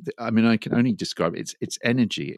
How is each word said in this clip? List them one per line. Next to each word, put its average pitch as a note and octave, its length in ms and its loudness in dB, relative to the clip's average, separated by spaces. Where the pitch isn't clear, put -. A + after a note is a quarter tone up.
th-, - 140 -10
I A2+ 120 -6
mean, A2 140 4
I A2+ 120 6
can - 160 -4
only A#2+ 200 2
describe F2 420 -2
it. - 40 -10
It's, - 220 -10
it's - 220 -8
energy. A#2+ 540 0